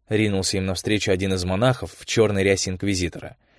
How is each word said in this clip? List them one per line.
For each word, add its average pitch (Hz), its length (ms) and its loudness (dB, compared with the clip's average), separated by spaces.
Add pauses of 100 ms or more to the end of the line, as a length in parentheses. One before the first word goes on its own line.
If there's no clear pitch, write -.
ринулся 101 500 0
им 92 80 -2
навстречу 101 440 -2
один 95 220 0
из 90 120 -2
монахов 98 540 0
в - 60 -20
черной 104 380 2
рясе 98 280 2
инквизитора. 90 680 -4 (220)